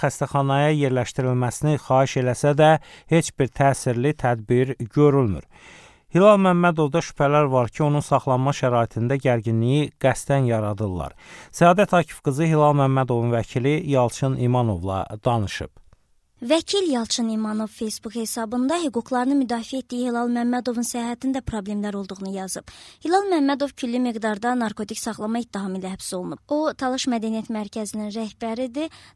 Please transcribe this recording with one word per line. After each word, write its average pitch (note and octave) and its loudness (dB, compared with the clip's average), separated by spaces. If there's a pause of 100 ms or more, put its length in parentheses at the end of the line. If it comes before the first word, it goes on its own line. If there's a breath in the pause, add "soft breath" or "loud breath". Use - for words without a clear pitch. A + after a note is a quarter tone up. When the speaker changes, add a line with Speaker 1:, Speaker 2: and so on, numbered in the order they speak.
Speaker 1:
xəstəxanaya C#3+ 0
yerləşdirilməsini B2+ 0 (100)
xahiş C3 2
eləsə C#3 2
də, D#3 8 (420 loud breath)
heç E3 2
bir C3+ 2
təsirli C3 0 (140)
tədbir B2 0 (160)
görülmür. C#3 4 (680 loud breath)
Hilal G3+ 8
Məmmədovda F3 2
şübhələr D3 2
var B2+ 2
ki, - -6
onun D3 0
saxlanma C3 2
şəraitində A#2+ 0
gərginliyi B2 0
qəsdən C3+ 0
yaradırlar. G#2 -2 (320 loud breath)
Səadət F3+ 4
Akif - 0
qızı D#3 0
Hilal D3 4
Məmmədovun B2 0
vəkili B2+ 0 (180)
Yalçın C3 0
İmanovla A2 0 (180)
danışıb. A2+ -2 (680)
Speaker 2:
Vəkil E4 0
Yalçın A#3 -2
İmanov G#3+ -4
Facebook A3 -10
hesabında A#3 -4
hüquqlarını B3+ -2
müdafiə A#3+ -4
etdiyi B3 -4
Hilal A#3+ -2
Məmmədovun A#3+ -2
səhhətində A#3+ -4 (120)
problemlər G#3 -4
olduğunu F#3+ -8
yazıb. F#3+ -10 (380 loud breath)
Hilal F#4+ 2
Məmmədov C#4 2
külli A#3+ -2
miqdarda A3+ -2
narkotik A3 -6
saxlama A3 -6
ittihamı G3 -6
ilə F#3 -8
həbs - -12 (100)
olunub. F3 -8 (100)
O, D4+ 0
Talış B3+ -4
Mədəniyyət A3 -4
Mərkəzinin G#3+ -8
rəhbəridir. A#3 -6 (260 loud breath)